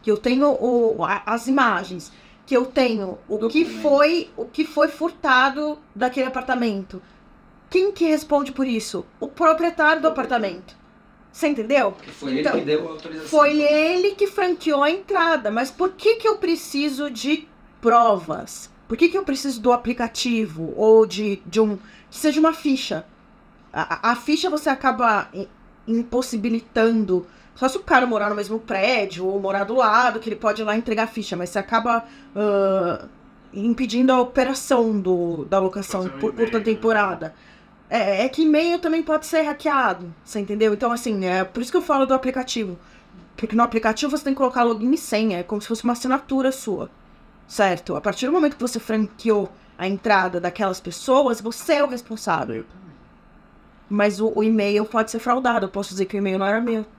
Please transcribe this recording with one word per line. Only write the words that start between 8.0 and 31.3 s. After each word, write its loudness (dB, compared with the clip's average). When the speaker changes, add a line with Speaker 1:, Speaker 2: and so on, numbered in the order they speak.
Speaker 1:
responde 0
por -2
isso? -4
O -8
proprietário 2
do 4
apartamento. -4
Você -2
entendeu? 2
Speaker 2:
Que -20
foi -10
ele 0
Speaker 1:
Então, 0
Speaker 2:
que -4
deu 0
a -10
autorização. -12
Speaker 1:
foi 6
ele 2
que 2
franqueou 0
a 4
entrada, 0
mas -2
por -2
que 0
que -2
eu 2
preciso -2
de -4
provas? 2
Por -4
que 4
que 0
eu -2
preciso -4
do 4
aplicativo -2
ou 8
de, -4
de 0
um, 2
que -20
seja 2
uma 4
ficha? -4
A, -4
a, 2
a 0
ficha -2
você -2
acaba 0
i-, -10
impossibilitando, 0
só 0
se -2
o -4
cara 2
morar -2
no -4
mesmo -6
prédio -2
ou -2
morar -2
do -4
lado, 2
que -8
ele -6
pode -2
ir -4
lá -2
entregar -2
a -4
ficha, -8